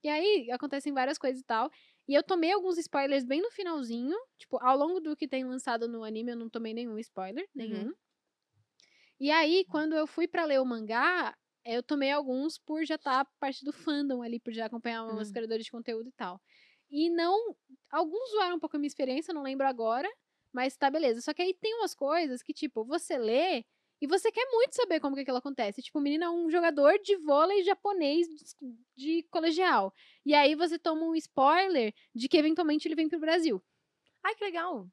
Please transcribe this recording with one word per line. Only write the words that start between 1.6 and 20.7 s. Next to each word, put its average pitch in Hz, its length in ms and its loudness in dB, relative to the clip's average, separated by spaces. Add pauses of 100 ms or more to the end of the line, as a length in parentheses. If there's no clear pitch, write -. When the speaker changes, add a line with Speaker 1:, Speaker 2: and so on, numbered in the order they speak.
Speaker 1:
E 277 60 0
eu 285 100 6
tomei 339 280 2
alguns 370 260 0
spoilers 277 460 0
bem 269 180 0
no 466 100 -2
finalzinho. 285 640 -4 (220)
Tipo, - 240 -8
ao 254 160 6
longo 330 220 0
do 302 160 -4
que 294 120 -6
tem 262 180 -4
lançado 247 420 -4
no 226 160 -8
anime, 220 280 -6
eu 233 60 -8
não 226 120 -10
tomei 226 240 -8
nenhum 226 260 -8
spoiler, 208 440 -10
Speaker 2:
Uhum. 403 120 -14
Speaker 1:
nenhum. 220 380 -6 (1300)
E 285 120 0
aí, 330 340 4
quando 311 300 -2
eu 311 120 2
fui 339 200 -4
pra 349 180 -2
ler 277 140 2
o 262 60 0
mangá, 240 720 -2 (300)
eu 233 160 -4
tomei 277 300 0
alguns 285 460 -2
por 311 280 -6
já 311 120 -4
tá 269 280 0 (140)
parte 269 240 -6
do 285 80 -6
fandom 285 500 -4
ali, 233 180 -6
por 233 140 -8
já 226 120 -6
acompanhar 226 400 -6
os 214 240 -6
Speaker 2:
Hum. - 40 -14
Speaker 1:
criadores 226 320 -4
de - 60 -14
conteúdo 233 380 -10
e - 20 -20
tal. 190 300 -10 (500)
E 302 180 2
não, 349 460 0 (360)
alguns 349 400 -2
zoaram 359 260 0
um - 20 -4
pouco 311 160 -6
a 294 40 -2
minha 294 80 -2
experiência, 269 440 -4
eu 330 40 -6
não 285 60 -8
lembro 269 240 -2
agora, 247 420 0 (440)
mas 254 260 -4